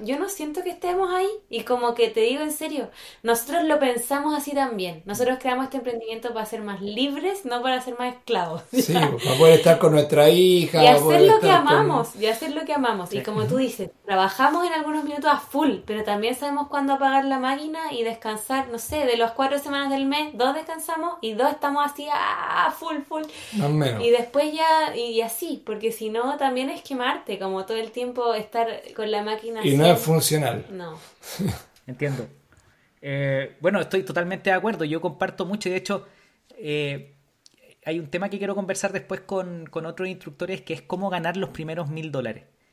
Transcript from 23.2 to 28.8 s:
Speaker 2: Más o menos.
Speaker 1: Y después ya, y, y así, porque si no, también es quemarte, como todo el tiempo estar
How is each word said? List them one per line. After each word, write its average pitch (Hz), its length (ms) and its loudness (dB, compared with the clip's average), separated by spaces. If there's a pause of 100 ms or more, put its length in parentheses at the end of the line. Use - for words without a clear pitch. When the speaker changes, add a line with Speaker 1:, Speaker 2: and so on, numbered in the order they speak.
Speaker 2:
Más 160 120 0
o 151 40 0
menos. 131 320 0
Speaker 1:
Y 233 60 2
después 247 420 2
ya, 320 440 2
y, 233 160 -4
y 226 100 0
así, 285 420 -8
porque 220 280 -4
si 220 180 -8
no, 240 260 -2
también 262 340 -2
es - 120 -12
quemarte, 247 560 -4
como 190 280 -4
todo 220 100 -6
el 226 140 -6
tiempo 247 440 -2
estar 226 340 -2 (280)